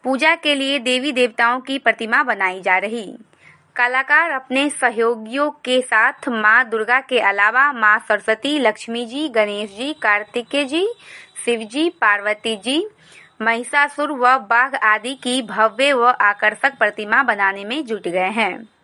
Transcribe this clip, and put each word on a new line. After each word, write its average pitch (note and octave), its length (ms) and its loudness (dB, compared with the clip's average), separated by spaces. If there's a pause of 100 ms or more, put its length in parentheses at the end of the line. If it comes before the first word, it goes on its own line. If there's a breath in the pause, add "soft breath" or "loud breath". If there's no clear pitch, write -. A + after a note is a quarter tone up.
पूजा C4+ 300 2
के D4+ 200 0
लिए C#4 240 -2
देवी B3+ 340 -2
देवताओं A#3+ 480 0
की C4+ 180 -6
प्रतिमा A#3 440 0
बनाई G3 380 -2
जा F#3 180 2
रही। G#3 400 -6 (580 soft breath)
कलाकार C4+ 540 2
अपने C4+ 400 -2
सहयोगियों A#3 800 -2 (140)
के B3+ 160 2
साथ B3 480 0
मां A3+ 420 2
दुर्गा A3 300 0
के B3+ 200 -2
अलावा G#3+ 520 2
मां G#3+ 260 2
सरस्वती, A3 600 -2
लक्ष्मी A#3 480 -2
जी, C#4+ 220 -6
गणेश G#3 420 -2
जी, B3 220 -8
कार्तिकेय A#3 720 -2
जी, D#4+ 220 -2 (580 loud breath)
शिव A3+ 200 -2
जी, C#4 240 -2 (120)
पार्वती G#3 560 0
जी, C4+ 300 -4 (560 loud breath)
महिषासुर C#4+ 680 -2
व B3+ 280 4
बाघ A#3+ 360 0
आदि G#3+ 380 0
की B3+ 280 -4
भव्य A3 500 2
व A#3+ 140 2
आकर्षक G#3+ 720 0
प्रतिमा G#3+ 440 0
बनाने G3+ 420 0
में C4 220 -6
जुट G#3 220 -6
गए F#3 220 -2
हैं। A3 380 -4 (160)